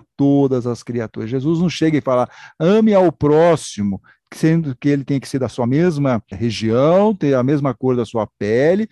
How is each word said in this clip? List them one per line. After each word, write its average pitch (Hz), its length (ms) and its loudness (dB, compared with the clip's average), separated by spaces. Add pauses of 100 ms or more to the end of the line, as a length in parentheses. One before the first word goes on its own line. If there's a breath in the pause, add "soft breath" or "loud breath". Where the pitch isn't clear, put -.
(180)
todas 139 480 2
as 120 160 -6
criaturas. 113 480 -8
Jesus 139 300 -2
não 180 100 0
chega 160 260 0
e 135 60 0
fala, 123 260 0 (320 loud breath)
"Ame 214 320 2
ao 185 200 4
próximo", 147 880 0 (320 soft breath)
sendo 160 420 0
que - 140 -2
ele 139 140 0
tem 139 160 -4
que - 100 -10
ser 143 80 -4
da 131 100 -2
sua 120 200 -4
mesma 143 520 0 (120)
região, 123 840 0
ter 143 220 0
a 123 80 2
mesma 139 280 0
cor 127 240 -2
da 120 80 -2
sua 107 240 -4 (120)
pele, 143 520 0